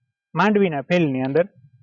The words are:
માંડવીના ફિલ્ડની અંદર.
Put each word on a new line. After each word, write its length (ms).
માંડવીના 460
ફિલ્ડની 400
અંદર. 280